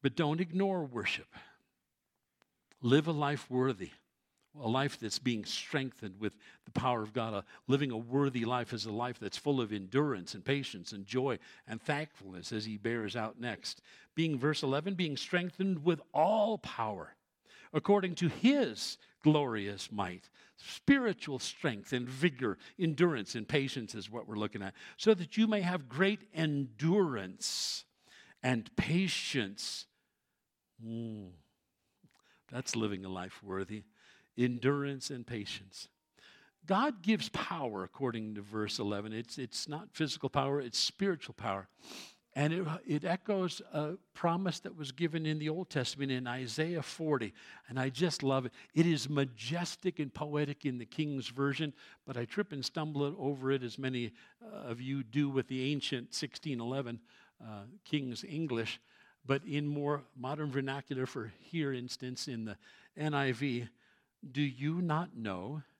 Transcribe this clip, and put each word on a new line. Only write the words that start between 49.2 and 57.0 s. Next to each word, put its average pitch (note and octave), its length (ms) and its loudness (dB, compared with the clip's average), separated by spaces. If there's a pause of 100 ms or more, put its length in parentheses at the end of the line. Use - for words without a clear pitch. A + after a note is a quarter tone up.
and D3 160 -4
poetic D3 500 -2
in B2+ 140 0
the A#2 80 -8
King's C#3+ 440 -2
Version, C#3 440 0 (320)
but B2+ 100 -8
I A#2+ 100 -2
trip - 260 -2
and C#3 120 -6
stumble D3+ 540 0
over C3+ 340 0
it, C3+ 120 2
as A#2 160 -8
many, B2+ 320 -2 (340)
uh, G#3+ 240 -10
of A#2+ 100 -4
you C3+ 220 -2
do C#3 300 2
with C3 160 2
the C3 240 -2
ancient C3 420 -2
sixteen C3+ 480 -4
eleven, A#2+ 380 -4 (420)